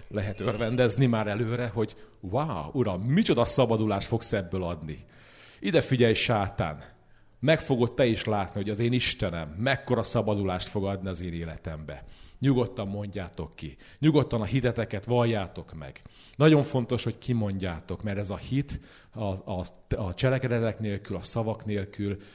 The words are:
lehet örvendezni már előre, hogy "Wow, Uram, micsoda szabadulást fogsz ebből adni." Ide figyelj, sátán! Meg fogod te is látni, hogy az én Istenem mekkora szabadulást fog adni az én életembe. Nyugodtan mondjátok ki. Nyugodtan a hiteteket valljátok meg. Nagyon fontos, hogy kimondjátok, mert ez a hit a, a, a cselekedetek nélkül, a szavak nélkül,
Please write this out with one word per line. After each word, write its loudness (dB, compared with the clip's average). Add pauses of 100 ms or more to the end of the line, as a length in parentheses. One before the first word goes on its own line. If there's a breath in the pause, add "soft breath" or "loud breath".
lehet -4
örvendezni 2
már 4
előre, -2
hogy -2 (240 loud breath)
"Wow, -2
Uram, 0
micsoda 4
szabadulást 2
fogsz -2
ebből -2
adni." -6 (600 loud breath)
Ide 4
figyelj, 4
sátán! 0 (560 soft breath)
Meg 2
fogod 2
te 4
is 2
látni, -2
hogy -2
az -2
én 2
Istenem -2
mekkora 0
szabadulást 0
fog -4
adni -4
az -6
én -6
életembe. -10 (340 loud breath)
Nyugodtan 0
mondjátok -8
ki. -12 (220 loud breath)
Nyugodtan 4
a -2
hiteteket -2
valljátok 0
meg. -14 (340 loud breath)
Nagyon 8
fontos, 0
hogy -4
kimondjátok, -2
mert -4
ez -6
a -4
hit -4 (300 loud breath)
a, -6
a, -4 (320)
a -4
cselekedetek 0
nélkül, -4
a -6
szavak -2
nélkül, -4 (180 loud breath)